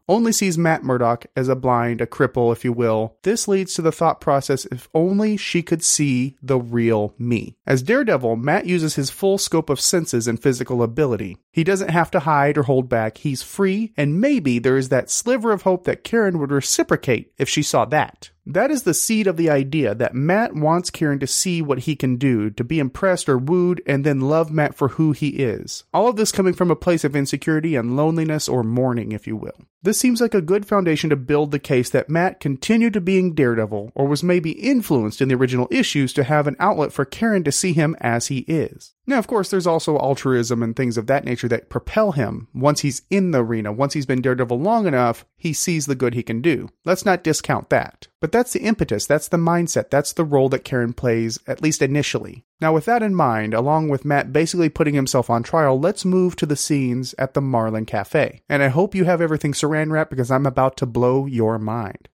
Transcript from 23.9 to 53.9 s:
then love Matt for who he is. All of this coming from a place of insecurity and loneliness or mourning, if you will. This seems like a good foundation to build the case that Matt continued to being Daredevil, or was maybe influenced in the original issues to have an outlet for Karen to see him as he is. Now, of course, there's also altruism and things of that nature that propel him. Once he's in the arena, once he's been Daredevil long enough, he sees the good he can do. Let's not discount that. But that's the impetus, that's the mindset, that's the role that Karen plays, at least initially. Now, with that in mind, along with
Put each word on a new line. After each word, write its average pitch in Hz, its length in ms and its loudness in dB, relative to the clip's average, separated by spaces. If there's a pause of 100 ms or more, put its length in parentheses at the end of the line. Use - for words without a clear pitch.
then 143 180 2
love 156 280 2
Matt 151 240 0
for 143 140 0
who 156 240 2
he 143 160 -4
is. - 560 -4 (100)
All 190 140 4
of 247 80 2
this 214 160 0
coming 190 220 2
from 175 180 2
a 156 40 2
place 170 280 0
of 143 120 -2
insecurity 151 600 0
and 120 200 0
loneliness 156 540 0
or 123 140 0
mourning, 120 480 -2
if 107 160 -8
you 110 80 -6
will. - 180 -10 (300)
This 208 160 0
seems 240 200 2
like 233 140 2
a 202 80 2
good 196 240 0
foundation 170 460 0
to 143 40 4
build 147 360 0
the 143 80 -2
case 127 320 0
that - 180 0
Matt 170 300 0
continued 220 540 2
to 208 80 0
being 185 320 2
Daredevil, 113 600 0
or 139 140 0
was 143 160 0
maybe 175 280 0
influenced 175 720 0
in 135 80 4
the 127 60 4
original 123 340 0
issues 147 440 0
to 143 100 0
have 147 240 2
an 143 120 -2
outlet 160 320 0
for 139 140 -2
Karen 214 380 -2
to 143 80 0
see 180 220 0
him 156 280 2
as 117 260 -2
he 135 120 -4
is. - 540 -4 (120)
Now, 269 140 0
of 214 80 -2
course, 202 220 -2
there's 185 160 -2
also 160 320 2
altruism 123 640 0
and 113 140 -4
things 120 220 -2
of 110 100 -2
that 135 180 0
nature 123 220 -4
that 117 220 -2
propel 208 420 -2
him. 117 420 -4
Once 143 280 0
he's 139 280 -4
in 185 220 2
the 127 120 4
arena, 110 280 -2
once 135 220 -2
he's 143 120 -4
been 127 160 0
Daredevil 123 380 0
long 214 260 0
enough, 123 400 0 (100)
he 165 180 -4
sees 156 320 -2
the 139 100 -2
good 127 180 0
he 117 100 -4
can 113 180 -4
do. 147 260 0 (180)
Let's - 200 0
not 185 180 2
discount 151 460 -2
that. - 380 -2 (120)
But 156 140 -4
that's 240 180 2
the - 100 -4
impetus, 170 460 -2
that's 151 220 0
the 180 80 0
mindset, 165 520 0
that's 143 240 0
the 170 120 0
role 139 240 4
that 131 160 -2
Karen 120 280 -2
plays, 113 540 -2
at 131 140 -8
least 156 200 0
initially. 135 640 -2 (180)
Now, 160 120 4
with 156 120 2
that 233 160 2
in 208 140 0
mind, 113 380 0
along 151 340 2
with 139 160 -2